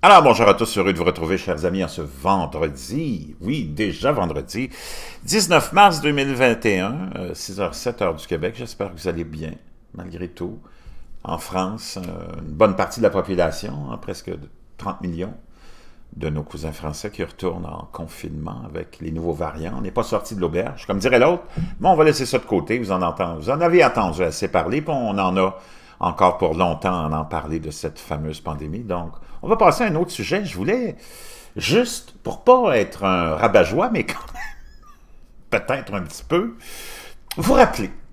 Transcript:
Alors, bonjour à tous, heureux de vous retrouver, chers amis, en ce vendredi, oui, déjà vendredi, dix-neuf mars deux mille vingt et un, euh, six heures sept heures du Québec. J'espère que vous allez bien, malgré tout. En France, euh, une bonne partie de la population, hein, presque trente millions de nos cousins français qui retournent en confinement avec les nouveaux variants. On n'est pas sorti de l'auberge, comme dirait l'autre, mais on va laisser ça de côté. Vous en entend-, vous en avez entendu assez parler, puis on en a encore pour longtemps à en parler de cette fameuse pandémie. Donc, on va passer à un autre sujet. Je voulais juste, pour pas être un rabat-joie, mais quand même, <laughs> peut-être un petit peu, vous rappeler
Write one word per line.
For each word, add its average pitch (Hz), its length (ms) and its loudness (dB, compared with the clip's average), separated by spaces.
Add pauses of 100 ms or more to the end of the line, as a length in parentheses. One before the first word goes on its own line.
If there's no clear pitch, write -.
Alors, 180 200 12
bonjour 117 260 8
à 98 60 10
tous, 107 240 0
heureux 92 160 4
de 82 40 -4
vous 85 60 0
retrouver, 82 320 0
chers 87 300 -4
amis, 92 180 0
en 80 40 -6
ce - 120 -10
vendredi, 78 1400 -2
oui, 120 220 -4
déjà 85 480 -2
vendredi, 92 580 -2 (540)
dix-neuf 175 500 2
mars 185 260 8
deux 151 120 2
mille 139 200 0
vingt 120 320 2
et 101 160 4
un, 139 360 -4
euh, 90 180 -8
six 98 260 -10
heures 90 140 -2
sept - 260 -6
heures 87 140 2
du - 120 -12
Québec. 87 300 -4
J'espère 104 380 -8
que 82 40 -16
vous 90 100 -4
allez 85 160 -4
bien, 78 280 -10 (400)
malgré 87 360 -12
tout. 90 300 -10 (640)
En 82 140 -6
France, 92 640 -6
euh, 85 420 -10
une 78 140 -10
bonne 98 220 4
partie 104 240 -2
de - 20 4
la 104 80 6
population, 85 840 -2
hein, - 60 -10
presque - 320 -12 (480)
trente - 240 -8
millions 87 320 -6 (840)
de 78 140 -4
nos 76 140 -4
cousins 76 280 -8
français 76 380 -8
qui - 120 -8
retournent 87 440 -6
en 80 260 -12
confinement 78 720 -10
avec - 380 -12
les 80 80 -6
nouveaux 82 240 -4
variants. 78 420 -6
On 120 60 -6
n'est 95 80 -4
pas 120 120 -2
sorti - 320 -4
de 98 60 -6
l'auberge, 85 460 -2
comme 98 120 -2
dirait 123 200 4
l'autre, 170 240 4 (360)
mais - 120 2
on 185 40 8
va 156 100 6
laisser 143 200 4
ça 123 140 0
de - 80 -4
côté. 107 320 0
Vous 107 120 -4
en 92 120 0
entend-, 85 340 -2
vous 80 140 -6
en 147 100 0
avez 170 240 6
entendu 90 380 2
assez 85 260 -2
parler, 92 320 0
puis 151 140 -4
on 110 240 -2
en 92 180 2
a 95 220 2 (440)
encore 87 360 4
pour 80 160 2
longtemps 85 580 0
à 78 60 -2
en 78 80 -4
parler 78 340 -6
de 76 100 -10
cette - 280 -10
fameuse 78 420 -8
pandémie. 78 400 -8
Donc, 90 320 -6 (300)
on - 60 -8
va 220 80 4
passer 208 280 6
à - 20 2
un 175 100 0
autre 175 140 0
sujet. 180 340 -2
Je 143 120 -8
voulais 190 400 -2 (600)
juste, 240 560 0 (100)
pour - 200 -8
pas 240 360 6
être 101 260 -2
un 87 320 2
rabat-joie, 107 540 4
mais 185 140 -2
quand - 280 -10
même, - 100 -12 (1080)
<laughs> - 0 -
peut-être 117 440 -2
un 95 80 -4
petit - 220 -14
peu, 220 320 0 (800)
vous 240 160 2
rappeler 240 380 4 (220)